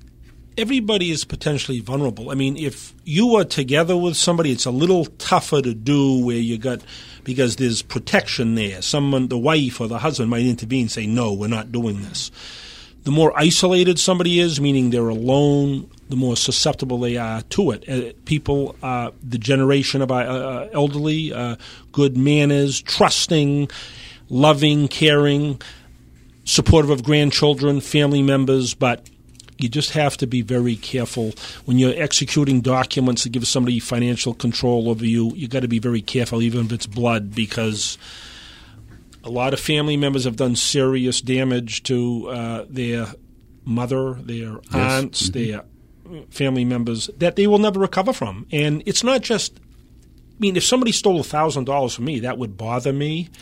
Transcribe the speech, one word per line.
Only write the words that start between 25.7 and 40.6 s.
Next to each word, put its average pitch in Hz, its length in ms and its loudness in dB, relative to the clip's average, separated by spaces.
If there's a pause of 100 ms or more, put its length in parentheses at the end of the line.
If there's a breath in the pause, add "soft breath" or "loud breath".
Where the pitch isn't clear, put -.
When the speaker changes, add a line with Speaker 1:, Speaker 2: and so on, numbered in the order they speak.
Speaker 1:
supportive 151 460 6
of 135 120 2
grandchildren, 143 800 2
family 143 400 2
members, 135 500 2
but 123 340 -2 (520)
you 127 100 -2
just 143 220 -4
have - 260 0
to 135 100 -2
be 123 140 -2
very 120 360 0
careful. 113 580 -4 (320 loud breath)
When 127 120 4
you're 127 240 2
executing 139 600 0
documents 127 600 0
that 117 80 -6
give 120 140 -2
somebody 123 340 0
financial 120 520 -2
control 120 560 0
over 113 160 -2
you, 113 300 0
you 143 120 -8
gotta 123 220 -4
be 120 100 0
very 117 220 -2
careful, 120 420 -2
even 117 240 0
if 110 60 -4
it's 117 140 -6
blood, 110 480 -2
because 110 640 -4 (1200 loud breath)
a 117 80 -14
lot 127 240 -2
of - 60 -8
family 151 360 0
members 139 280 0
have 117 120 -2
done 123 180 0
serious 131 680 0